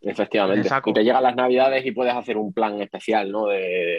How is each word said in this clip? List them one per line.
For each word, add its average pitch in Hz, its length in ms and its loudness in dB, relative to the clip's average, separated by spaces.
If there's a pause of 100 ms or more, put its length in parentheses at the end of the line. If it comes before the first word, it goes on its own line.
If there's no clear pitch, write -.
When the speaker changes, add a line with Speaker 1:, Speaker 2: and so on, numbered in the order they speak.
Speaker 1:
Efectivamente. 101 640 0
Speaker 2:
de 95 60 0
saco. 135 200 0
Speaker 1:
Y 107 40 0
te 107 120 4
llegan 123 180 4
las 123 140 2
Navidades 127 480 2
y 131 60 -4
puedes 123 220 0
hacer 120 220 -4
un 107 160 -4
plan 104 300 -2
especial, 101 500 -2
¿no? 107 160 -2
De, 98 120 0 (400)